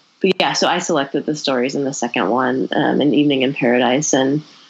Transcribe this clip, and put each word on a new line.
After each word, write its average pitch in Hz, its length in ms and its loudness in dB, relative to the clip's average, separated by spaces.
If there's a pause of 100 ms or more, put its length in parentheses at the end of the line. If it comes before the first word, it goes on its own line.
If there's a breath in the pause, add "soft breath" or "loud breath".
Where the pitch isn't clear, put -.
(220)
but 185 200 -2
yeah, 147 120 0
so - 140 0
I 170 120 0
selected 147 480 -2
the 151 80 -2
stories 135 400 -2
in 143 80 -2
the 135 100 -4
second 117 360 -2
one, 127 420 0
um, 131 280 0
in 135 140 2
Evening 139 300 2
in 139 100 0
Paradise, 123 580 2
and 139 300 0 (280 loud breath)